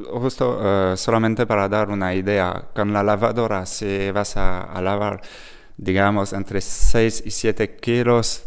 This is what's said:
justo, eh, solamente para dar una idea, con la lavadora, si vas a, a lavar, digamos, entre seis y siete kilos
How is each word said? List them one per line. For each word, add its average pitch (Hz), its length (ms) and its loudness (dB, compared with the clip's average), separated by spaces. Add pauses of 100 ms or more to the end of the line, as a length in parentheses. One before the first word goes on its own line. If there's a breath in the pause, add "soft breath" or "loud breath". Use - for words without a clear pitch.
(200)
justo, 123 400 -2
eh, 95 380 2
solamente 113 480 0
para 101 240 0
dar 104 220 0
una 95 240 -2
idea, 95 580 -2
con 104 180 -2
la 101 120 0
lavadora, 107 640 0
si 98 420 -4
vas 101 280 -4
a, 92 260 4
a 92 180 -8
lavar, 101 400 -2 (560 loud breath)
digamos, 98 560 0
entre 98 280 -4
seis - 640 4
y 107 60 -8
siete 107 460 -2
kilos 120 720 0